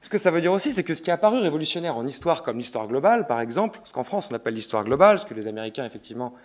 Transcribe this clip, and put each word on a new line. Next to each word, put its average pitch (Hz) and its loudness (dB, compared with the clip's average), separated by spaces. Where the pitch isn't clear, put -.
Ce - -18
que 214 0
ça 185 6
veut 165 4
dire 175 4
aussi, 196 2
c'est 190 0
que 160 -2
ce - -4
qui 180 -2
est - 4
apparu 214 4
révolutionnaire 160 0
en 117 -4
histoire, 160 -2
comme 117 -4
l'histoire 113 -6
globale, 185 2
par 117 0
exemple, 120 -2
ce - -20
qu'en 127 -4
France - -4
on 120 -4
appelle 113 -4
l'histoire 107 -2
globale, 175 6
ce - -10
que 110 -14
les 107 -8
Américains, 110 -6
effectivement, 117 -10